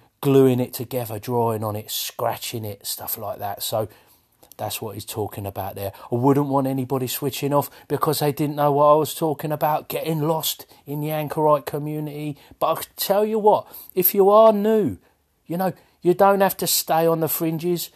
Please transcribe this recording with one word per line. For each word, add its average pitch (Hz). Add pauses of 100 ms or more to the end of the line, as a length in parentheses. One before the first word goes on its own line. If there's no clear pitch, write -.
(220)
gluing 131
it 123
together, 120
drawing 117
on 104
it, 107
scratching -
it, 104
stuff -
like 104
that. 101
So 110 (680)
that's 107
what 107
he's 101
talking 104
about 98
there. 98 (180)
I 123
wouldn't 139
want 135
anybody 131
switching 139
off 143 (200)
because 147
they 147
didn't 147
know 147
what 147
I -
was 156
talking 156
about, 151
getting 156
lost 156 (200)
in 147
the 151
anchorite 151
community. 151 (200)
But 156
I - (140)
tell 202
you 220
what, 208 (260)
if 185
you 196
are 220
new, 208 (480)
you 165
know, 185 (280)
you 175
don't 196
have 190
to 175
stay 165
on 165
the 160
fringes. 165